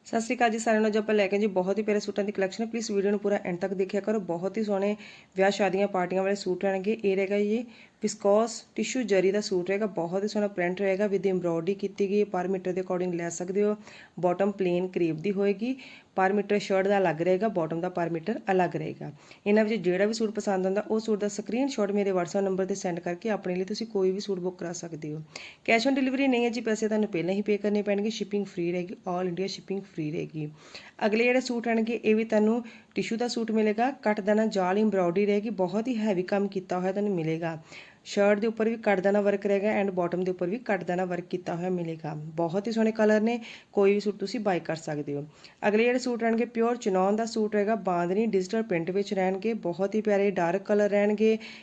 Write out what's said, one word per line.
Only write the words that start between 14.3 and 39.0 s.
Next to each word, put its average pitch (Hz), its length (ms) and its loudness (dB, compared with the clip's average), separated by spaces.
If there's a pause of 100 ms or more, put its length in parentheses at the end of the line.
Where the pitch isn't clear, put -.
ਪਲੇਨ 185 360 0
ਕਰੇਪ 175 280 0
ਦੀ 165 160 -2
ਹੋਏਗੀ। 202 440 0 (440)
per 190 160 4
meter 202 240 2
ਸ਼ਰਟ 190 280 0
ਦਾ 202 100 4
ਅਲੱਗ 165 240 2
ਰਹੇਗਾ, 185 260 2
ਬਾਟਮ 165 340 -2
ਦਾ 180 160 -4
per 170 140 0
meter 165 240 -2 (160)
ਅਲੱਗ 175 240 2
ਰਹੇਗਾ। 151 360 -6 (360)
ਇਹਨਾਂ 214 180 6
ਵਿੱਚ 220 180 -2
ਜਿਹੜਾ 180 220 4
ਵੀ 220 80 0
ਸੂਟ 220 220 -2
ਪਸੰਦ 196 300 0
ਆਉਂਦਾ, 196 160 0
ਉਹ 220 180 -2
ਸੂਟ 220 200 -2
ਦਾ 208 100 -2
ਸਕਰੀਨਸ਼ਾਟ 220 640 -2
ਮੇਰੇ 202 200 2
WhatsApp 185 320 0
ਨੰਬਰ 190 220 0
'ਤੇ 196 100 -4
ਸੈਂਡ 175 240 -4
ਕਰਕੇ 175 300 -6
ਆਪਣੇ 190 260 -2
ਲਈ 185 80 -2
ਤੁਸੀਂ 214 240 -6
ਕੋਈ 190 240 2
ਵੀ 190 80 -2
ਸੂਟ 202 200 -4
ਬੁੱਕ 180 200 -6
ਕਰਾ 170 140 -6
ਸਕਦੇ 160 400 -10
ਹੋ। 156 80 -8 (480)
Cash 226 200 4
on 269 100 2
delivery 269 300 2
ਨਹੀਂ 240 160 2
ਹੈ 240 40 2
ਜੀ, 233 120 -6
ਪੈਸੇ 220 260 -2
ਤੁਹਾਨੂੰ 214 220 0
ਪਹਿਲਾਂ 175 240 -2
ਹੀ 202 80 -2
ਪੇ 208 160 0
ਕਰਨੇ 208 240 0
ਪੈਣਗੇ। 202 280 0
ਸ਼ਿਪਿੰਗ 202 360 -4
ਫ੍ਰੀ 175 260 -4
ਰਹੇਗੀ, 180 240 -4 (140)
all 180 180 -2
ਇੰਡੀਆ 185 200 -4
ਸ਼ਿਪਿੰਗ 196 360 -6
ਫ੍ਰੀ 156 280 -6
ਰਹੇਗੀ। 156 380 -6 (560)
ਅਗਲੇ 220 180 2
ਜਿਹੜੇ 247 180 4
ਸੂਟ 240 260 -4
ਆਉਣਗੇ, 226 360 0
ਇਹ 214 120 4
ਵੀ 220 80 2
ਤੁਹਾਨੂੰ 220 400 2 (320)
ਟਿਸ਼ੂ 208 220 -2
ਦਾ 240 100 -2
ਸੂਟ 226 240 -2
ਮਿਲੇਗਾ। 214 400 2 (100)
ਕੱਟ 214 200 0
ਦਾਨਾ 214 260 4
ਜਾਲ 190 300 2
ਐਮਬ੍ਰੋਇਡਰੀ 196 480 2
ਰਹੇਗੀ, 208 240 0 (120)
ਬਹੁਤ 196 260 0
ਹੀ 254 100 -2
ਹੈਵੀ 208 260 0
ਕੰਮ 202 240 0
ਕੀਤਾ 185 320 -4
ਹੋਇਆ 185 120 0
ਤੁਹਾਨੂੰ 208 240 0
ਮਿਲੇਗਾ। 160 420 -2 (460)
ਸ਼ਰਟ 202 360 4
ਦੇ 226 80 0
ਉੱਪਰ 220 220 0
ਵੀ 233 80 -2
ਕੱਟ 208 220 2
ਦਾਨਾ 196 220 2